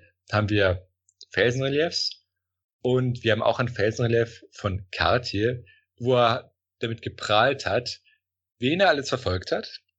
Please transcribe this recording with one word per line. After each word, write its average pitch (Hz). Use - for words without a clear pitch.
haben 107
wir 95
Felsenreliefs 135
und 127
wir 113
haben 110
auch 113
ein 123
Felsenrelief 117
von -
Kartier, 113
wo 123
er 120
damit 113
geprahlt 117
hat, 110
wen 147
er 190
alles 139
verfolgt 92
hat -